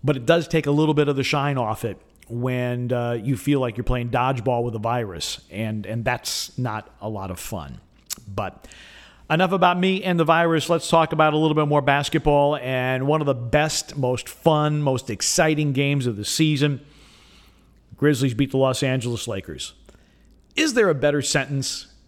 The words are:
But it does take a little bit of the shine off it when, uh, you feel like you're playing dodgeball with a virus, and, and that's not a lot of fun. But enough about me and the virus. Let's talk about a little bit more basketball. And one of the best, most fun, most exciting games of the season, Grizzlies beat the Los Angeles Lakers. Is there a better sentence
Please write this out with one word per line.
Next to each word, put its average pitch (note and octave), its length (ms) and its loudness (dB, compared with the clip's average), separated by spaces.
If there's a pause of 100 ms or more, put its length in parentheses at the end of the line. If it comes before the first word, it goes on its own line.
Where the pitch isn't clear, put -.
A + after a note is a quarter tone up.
But C3 140 0
it A#2+ 80 -8
does E3 240 4
take D3+ 180 0
a C#3+ 40 2
little D3+ 220 4
bit D3 140 4
of C#3 80 0
the C3+ 80 -2
shine C#3+ 340 0
off A2 280 -2
it G2+ 120 -6 (300)
when, B2 640 -2
uh, A#2+ 220 -2
you A#2+ 240 -2
feel C#3+ 240 0
like A#2 160 -4
you're G#2+ 80 -6
playing A#2+ 240 -2
dodgeball B2 540 0
with A#2+ 120 -4
a A2 40 -6
virus, A2 600 -4 (100)
and, G#2+ 360 -6
and A2+ 180 -6
that's - 540 -4
not A2 440 -6
a G#2+ 60 -8
lot G2 240 -6
of F2 80 -8
fun. C#2+ 400 -10 (480)
But G#2 400 -8 (600)
enough F3 240 2
about F3+ 260 2
me F#3+ 240 2
and F3+ 160 0
the D#3+ 60 4
virus. E3 440 2
Let's E3 200 0
talk D#3+ 240 4
about D#3 200 4
a D3+ 40 2
little D#3 180 2
bit D3+ 140 2
more D3 120 4
basketball. C#3+ 760 2
And C3 500 -2
one D#3 140 2
of C#3+ 60 0
the C3+ 60 2
best, B2 640 -2
most B2+ 300 -2
fun, D3+ 540 2
most C3 280 -2
exciting D3+ 600 0
games C#3 340 0
of A2 120 -2
the G#2 80 -8
season, D3 600 0 (1080)
Grizzlies C3+ 380 2
beat C3+ 180 -2
the C3+ 60 0
Los C3 260 2
Angeles B2 420 -2
Lakers. F#2+ 480 -10 (840)
Is D4+ 160 0
there A3 160 6
a D3+ 60 2
better D3 260 2
sentence C3+ 640 -2 (220)